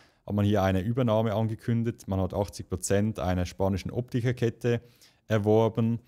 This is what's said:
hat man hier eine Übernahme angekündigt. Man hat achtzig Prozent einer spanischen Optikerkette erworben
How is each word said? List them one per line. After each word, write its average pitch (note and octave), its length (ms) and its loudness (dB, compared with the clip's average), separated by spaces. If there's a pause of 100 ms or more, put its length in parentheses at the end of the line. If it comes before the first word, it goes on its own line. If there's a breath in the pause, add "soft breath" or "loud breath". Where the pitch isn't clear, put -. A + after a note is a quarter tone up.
(260 soft breath)
hat G2+ 100 -6
man G2+ 100 2
hier G2+ 180 2
eine F#2+ 160 2
Übernahme A2+ 540 0
angekündigt. A2+ 720 -4
Man F#2+ 140 0
hat F#2 120 -2
achtzig - 360 -4
Prozent G2+ 500 0
einer F2+ 260 0
spanischen F#2+ 460 -4
Optikerkette A#2+ 920 -2 (460 soft breath)
erworben A2 800 2